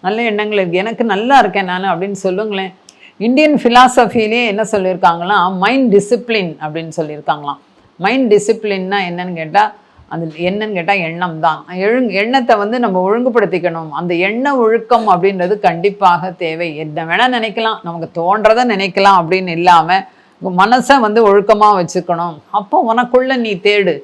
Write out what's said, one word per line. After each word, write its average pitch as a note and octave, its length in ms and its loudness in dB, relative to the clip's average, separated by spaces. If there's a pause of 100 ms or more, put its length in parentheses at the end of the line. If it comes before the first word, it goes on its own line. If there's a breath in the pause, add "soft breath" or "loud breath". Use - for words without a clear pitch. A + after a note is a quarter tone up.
"நல்ல G#3 200 -4
எண்ணங்கள் G#3+ 360 -2
இருக்கு, F3+ 200 0
எனக்கு A3 260 -4
நல்லா A3+ 340 2
இருக்கேன் G3+ 280 2
நானு" F#3 220 -4
அப்படின்னு F#3+ 240 -4
சொல்லுங்களேன். F#3+ 600 -4 (440 soft breath)
இந்தியன் C#4+ 380 2
ஃபிலாசபிலேயே A#3+ 880 2
என்ன G#3 160 -2
சொல்லியிருக்காங்கன்னா, F#3 960 0
மைண்ட் A3+ 380 2
டிசிப்ளின் G3+ 680 -2
அப்படின்னு D#3 360 -8
சொல்லியிருக்காங்களாம். D3 600 -6 (380 soft breath)
மைண்ட் A3+ 380 0
டிசிப்ளின்னா G3+ 640 -2 (120)
என்னன்னு F3+ 240 -8
கேட்டா, E3 400 0 (340 soft breath)
அது E3 300 -8
என்னன்னு G3+ 340 -4
கேட்டா, F3+ 220 -2
எண்ணம் E3+ 460 -4
தான். D#3+ 320 -2
எழு-, G#3+ 400 -2
எண்ணத்தை A#3 440 0
வந்து G#3 240 -2
நம்ம F#3+ 320 0
ஒழுங்குபடுத்திக்கணும். F3+ 800 -2
அந்த E3+ 220 -4
எண்ண A3+ 420 -2
ஒழுக்கம் A3+ 540 0
அப்படின்றது F#3 500 0
கண்டிப்பாக F3+ 720 0
தேவை. E3 440 -6
என்ன D#3 300 -8
வேணா G#3+ 280 0
நினைக்கலாம், A3+ 500 -4
நமக்கு E3+ 300 -10
தோன்றதை G#3 520 2
நினைக்கலாம் G3 600 2
அப்படின்னு F#3 220 0
இல்லாம, F3 560 4 (340 soft breath)
உங்க F#3 280 0
மனசை B3+ 340 4
வந்து A3 280 4
ஒழுக்கமா G3+ 600 4
வச்சுக்கணும். E3+ 520 -4 (100)
அப்போ A3+ 440 0
உனக்குள்ள B3+ 420 0
நீ A3+ 180 -2
தேடு F#3+ 500 0